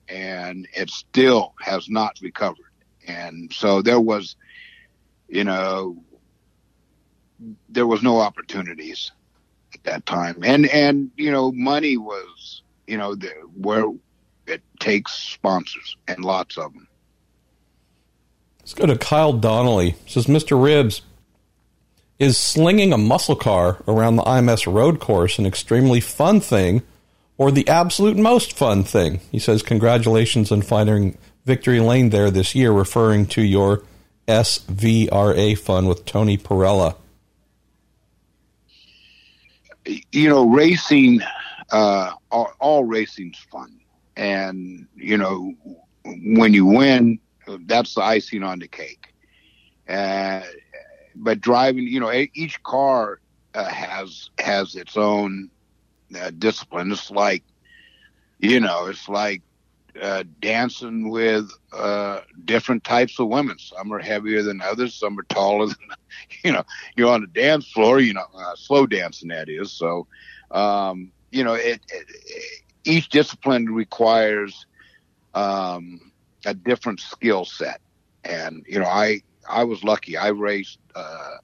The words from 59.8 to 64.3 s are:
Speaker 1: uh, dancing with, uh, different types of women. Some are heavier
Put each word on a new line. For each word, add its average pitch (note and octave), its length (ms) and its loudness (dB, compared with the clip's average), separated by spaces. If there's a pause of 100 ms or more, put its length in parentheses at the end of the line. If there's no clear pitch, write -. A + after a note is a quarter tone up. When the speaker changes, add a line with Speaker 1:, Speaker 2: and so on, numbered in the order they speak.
Speaker 1:
uh, G2 220 -6 (180)
dancing A2+ 720 -6
with, A2 400 -2 (200)
uh, G2+ 500 -6 (240)
different - 380 -2
types A#2+ 360 0
of A#2+ 80 0
women. B2 320 -4
Some G2+ 340 -14
are G2+ 60 -8
heavier G#2 420 -4